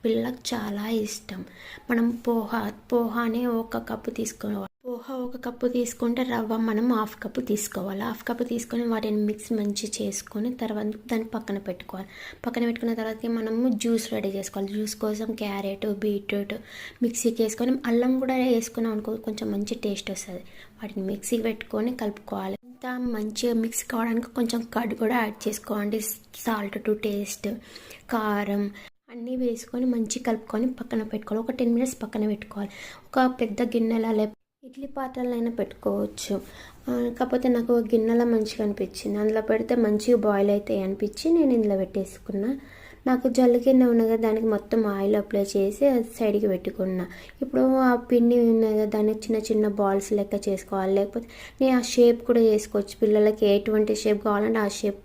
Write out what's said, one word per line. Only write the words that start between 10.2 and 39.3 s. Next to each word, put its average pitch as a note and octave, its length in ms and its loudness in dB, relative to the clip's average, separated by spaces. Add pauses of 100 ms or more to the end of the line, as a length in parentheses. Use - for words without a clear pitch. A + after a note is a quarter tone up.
తర్వాత G#3+ 260 -4 (260)
దాన్ని A3+ 140 0 (100)
పక్కన G#3 220 -4 (100)
పెట్టుకోవాలి. F#3 400 -10 (380)
పక్కన A#3+ 220 -2
పెట్టుకున్న A#3 320 -2
తర్వాతకి A3 380 -4
మనము A3+ 320 0 (140)
జ్యూస్ A#3 300 2
రెడీ G3 220 -2
చేసుకోవాలి. G3 380 -6
జ్యూస్ G#3+ 300 -4
కోసం G#3+ 260 -4 (120)
క్యారెట్, G3 440 -4 (180)
బీట్రూట్ G3+ 500 -2 (520)
మిక్సీకి A#3 380 0
వేసుకొని A#3+ 300 0 (180)
అల్లం B3 220 4 (100)
కూడా B3+ 120 0 (160)
వేసుకున్నాం A3+ 440 0
అనుకో G#3+ 200 -4 (120)
కొంచెం G#3+ 280 -6
మంచి G#3 200 -4 (100)
టేస్ట్ G3+ 300 -4
వస్తది. F3+ 280 -12 (340)
వాటిని G#3 340 -8
మిక్సీకి A3 360 -2
పెట్టుకొని A3 440 -4 (100)
కలుపుకోవాలి. G3+ 540 -6 (100)
అంతా B3+ 240 -12 (220)
మంచిగా A3 480 -2
మిక్స్ A3+ 300 -4
కావడానికి A#3 380 -2 (100)
కొంచెం A#3 220 0 (140)
కర్డ్ A#3 180 -2 (100)
కూడా A#3+ 180 2
యాడ్ G#3+ 260 -2
చేసుకోండి. G#3+ 520 -2 (460)
సాల్ట్ G#3 320 -2 (100)
టు G#3+ 60 2 (120)
టేస్ట్, G3+ 440 -4 (640)
కారం G3+ 500 0 (480)
అన్నీ A#3+ 220 -8 (100)
వేసుకొని A#3+ 500 -2
మంచి A3+ 320 -2
కలుపుకొని A3 400 -2 (140)
పక్కన A3+ 220 -4 (100)
పెట్టుకోవాలి. G#3+ 320 -4
ఒక B3+ 160 -4
టెన్ A#3 160 2
మినిట్స్ B3+ 280 0
పక్కన G#3+ 280 -4
పెట్టుకోవాలి. G3+ 380 -8 (380)
ఒక B3+ 180 4 (140)
పెద్ద A3 220 -2 (120)
గిన్నెలా A3+ 440 2
లేక G#3+ 140 0 (360)
ఇడ్లీ C4+ 280 -14
పాత్రలైనా B3 640 -4
పెట్టుకోవచ్చు. G#3 760 -4 (520)
ఆ, B3 60 -2 (260)
కాకపోతే B3 380 0
నాకు A#3 180 2 (180)
గిన్నెలో A#3 400 4
మంచిగా A3 320 0
అనిపించింది. G3+ 580 -4
అందులో A3 280 2